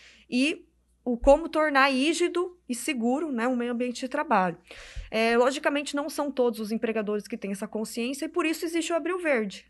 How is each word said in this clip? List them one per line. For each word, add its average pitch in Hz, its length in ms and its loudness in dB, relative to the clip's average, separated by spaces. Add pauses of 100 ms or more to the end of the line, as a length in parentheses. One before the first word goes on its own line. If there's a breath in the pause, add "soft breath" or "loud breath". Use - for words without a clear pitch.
(280 soft breath)
e 262 380 -2 (400)
o 247 100 0
como 285 320 6
tornar 277 440 4
rígido 339 640 0 (100)
e 254 60 -4
seguro, 262 580 -2
né, 233 160 0
um 262 80 0
meio 240 180 -2
ambiente 240 260 -4
de 262 80 -6
trabalho. 220 500 2 (540 loud breath)
É, 226 260 2
logicamente, 285 580 2
não 294 140 -2
são 285 220 -4
todos 240 280 0
os 214 120 -6
empregadores 214 560 -2
que 233 100 -8
têm 196 140 -6
essa 202 160 -6
consciência 233 580 -6
e - 20 -6
por 330 160 -2
isso 320 220 -2
existe 330 260 -2
o 339 40 0
Abril 330 240 -2
Verde, 240 500 0